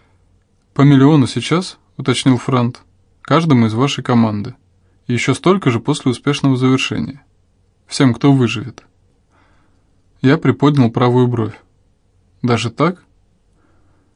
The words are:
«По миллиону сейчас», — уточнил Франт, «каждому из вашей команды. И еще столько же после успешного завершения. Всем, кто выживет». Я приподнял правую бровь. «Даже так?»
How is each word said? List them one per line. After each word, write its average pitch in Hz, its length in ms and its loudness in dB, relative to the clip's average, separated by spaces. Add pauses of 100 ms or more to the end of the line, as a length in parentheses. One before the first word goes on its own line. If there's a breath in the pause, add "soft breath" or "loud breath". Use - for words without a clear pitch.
(760 soft breath)
«По 139 80 0
миллиону 139 440 4
сейчас», — 160 520 -6 (180)
уточнил 131 400 0
Франт, 123 460 -4 (400)
«каждому 143 440 2
из 107 80 -4
вашей 127 300 -4
команды. 113 500 -2 (520)
И 123 80 -4
еще 120 180 -2
столько 175 380 0
же 113 100 -2
после 135 300 -4
успешного 139 480 -2
завершения. 131 640 -4 (640)
Всем, 135 260 0
кто 143 180 2
выживет». 117 540 -2 (1400)
Я 135 160 2
приподнял 135 540 2
правую 120 380 2
бровь. 113 300 -6 (840)
«Даже 117 280 -2
так?» 175 320 -4 (1120)